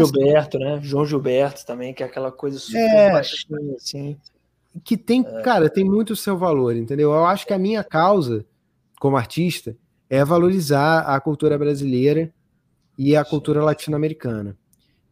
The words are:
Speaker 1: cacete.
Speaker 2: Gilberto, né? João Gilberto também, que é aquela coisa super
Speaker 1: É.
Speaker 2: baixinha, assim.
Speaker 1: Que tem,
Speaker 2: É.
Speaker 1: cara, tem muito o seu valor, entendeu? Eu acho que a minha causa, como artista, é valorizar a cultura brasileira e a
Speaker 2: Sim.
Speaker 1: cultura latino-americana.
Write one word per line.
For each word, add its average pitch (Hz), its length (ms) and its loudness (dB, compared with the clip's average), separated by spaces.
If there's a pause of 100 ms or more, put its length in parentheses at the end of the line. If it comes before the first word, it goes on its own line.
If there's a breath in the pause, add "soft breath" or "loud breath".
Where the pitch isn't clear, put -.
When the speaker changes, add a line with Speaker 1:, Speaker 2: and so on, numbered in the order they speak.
Speaker 1:
cacete. 139 180 0
Speaker 2:
Gilberto, 147 360 2
né? 143 220 -4
João 143 240 -2
Gilberto 139 600 -2
também, 123 280 -10
que 131 80 -10
é 131 40 -6
aquela 131 260 -8
coisa 139 280 -8
super 226 200 -6
Speaker 1:
É. 214 320 6
Speaker 2:
baixinha, 147 640 -4
assim. 143 420 -10 (680)
Speaker 1:
Que 233 120 -2
tem, 240 320 0
Speaker 2:
É. 113 140 -10
Speaker 1:
cara, 185 280 2
tem 196 140 0
muito 208 300 0
o - 20 -6
seu 196 220 -4
valor, 139 400 0
entendeu? 139 340 0
Eu 160 140 2
acho 196 200 0
que 208 80 -2
a 190 60 -2
minha 202 240 -2
causa, 160 600 0 (540)
como 139 180 2
artista, 139 580 -4 (340)
é 135 140 2
valorizar 160 800 2
a 139 180 0
cultura 147 380 -2
brasileira 143 760 0 (680)
e 139 200 2
a 147 80 2
Speaker 2:
Sim. - 60 -16
Speaker 1:
cultura 147 320 0
latino-americana. 147 920 -4 (560)